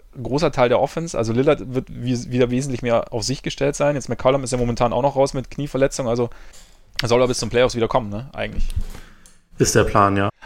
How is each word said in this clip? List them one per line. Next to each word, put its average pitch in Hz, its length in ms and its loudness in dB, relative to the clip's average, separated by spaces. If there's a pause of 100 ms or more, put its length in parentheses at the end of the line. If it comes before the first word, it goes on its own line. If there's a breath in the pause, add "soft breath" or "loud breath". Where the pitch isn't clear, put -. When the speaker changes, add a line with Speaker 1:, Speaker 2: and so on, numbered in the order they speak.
(220)
Speaker 1:
großer 135 300 0
Teil 123 160 4
der 113 140 4
Offense. 131 360 -4
Also 110 140 0
Lillard 131 420 2
wird 131 160 -4
wie-, 120 400 -4
wieder 123 220 2
wesentlich 131 300 -2
mehr 117 320 0
auf 113 100 -4
sich 131 180 -4
gestellt 143 320 -2
sein. 143 220 0
Jetzt 123 140 -6
McCollum 131 340 0
ist 120 80 -8
ja 127 60 0
momentan 120 340 0
auch 117 100 0
noch 135 140 0
raus 135 180 2
mit 135 160 -6
Knieverletzung, 139 600 -2
also 120 200 0 (720 soft breath)
er 117 60 -2
soll 117 140 4
aber 127 80 4
bis 123 100 -2
zum 113 100 -4
Playoffs 120 240 4
wieder 113 140 0
kommen, 107 220 0
ne, 110 240 -8
eigentlich. 107 320 -2 (920 loud breath)
Speaker 2:
Ist - 180 4
der 107 100 6
Plan, 101 320 4
ja. 98 120 0 (160 loud breath)